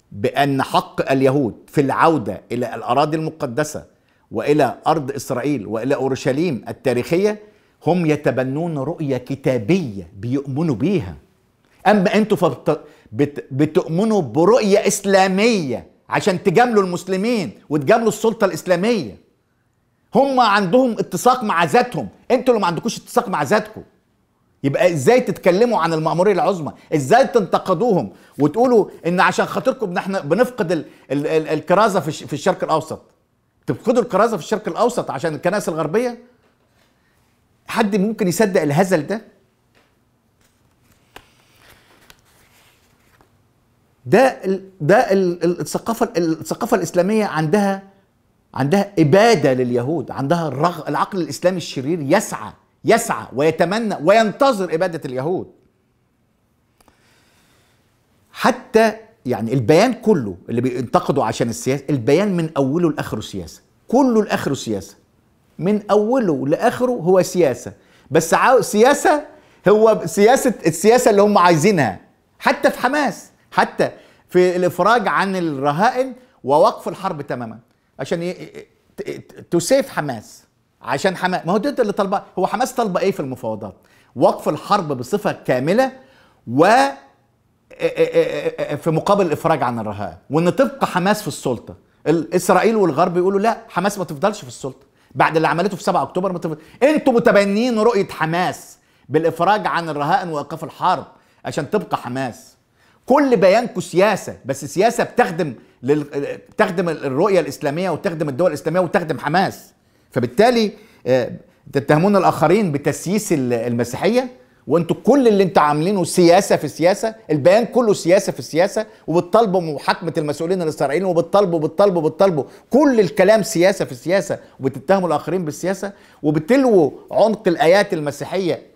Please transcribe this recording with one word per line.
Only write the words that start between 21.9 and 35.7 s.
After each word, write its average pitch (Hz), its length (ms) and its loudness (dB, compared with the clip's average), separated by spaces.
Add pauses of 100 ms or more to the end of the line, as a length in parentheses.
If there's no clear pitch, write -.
أنتوا 247 240 2
اللي 220 60 0
ما 196 60 0
عندكوش 170 320 -4
اتساق - 300 -2
مع 170 140 -4
ذاتكم. 208 400 -2 (840)
يبقى 151 280 2
إزاي 175 280 4
تتكلموا 208 600 0
عن 165 120 0
المأمورية 160 400 0
العظمى؟ 170 400 -2 (220)
إزاي 165 320 4
تنتقدوهم 185 840 0 (260)
وتقولوا 214 480 2 (200)
إن 180 140 0
عشان 185 260 2
خاطركم 208 440 -4
إن 175 60 -8
إحنا 190 240 -4
بنفقد 180 520 -2
ال-، 151 120 -2 (260)
ال-، 143 160 -2
ال-، 156 220 0
الكرازة 180 520 2
في 143 80 -4
الش-، - 160 -8
في 127 80 -10
الشرق 175 320 -2
الأوسط؟ 151 380 -4 (640)
تفقدوا 226 360 0
الكرازة 208 340 0
في 151 60 -10
الشرق 214 260 -4
الأوسط 180 420 -2
عشان 147 240 -4
الكنائس 180 340 -4
الغربية؟ 190 500 -4 (1500)